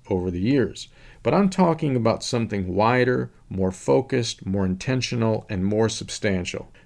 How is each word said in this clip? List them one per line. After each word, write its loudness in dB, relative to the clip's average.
over -2
the -4
years. 0
But 2
I'm 4
talking 2
about 2
something -2
wider, 2
more 0
focused, 0
more 0
intentional, -2
and -2
more 2
substantial. -4